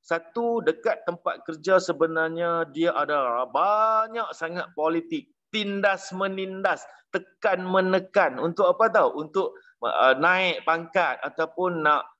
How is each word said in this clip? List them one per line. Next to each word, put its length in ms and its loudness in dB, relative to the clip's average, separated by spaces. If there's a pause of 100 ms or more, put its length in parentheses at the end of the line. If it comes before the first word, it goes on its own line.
Satu, 640 -4
dekat 400 -2
tempat 400 -6
kerja 320 2
sebenarnya 960 0
dia 240 0
ada 480 0
banyak 880 0
sangat 400 -6
politik. 560 -2 (240)
Tindas 560 -2
menindas, 720 -4 (320)
tekan 480 -2
menekan. 800 2
Untuk 240 0
apa 240 4
tahu? 240 4
Untuk, 400 -4 (320)
uh, 320 4
naik 480 0
pangkat 560 0
ataupun 640 -4
nak 240 2 (100)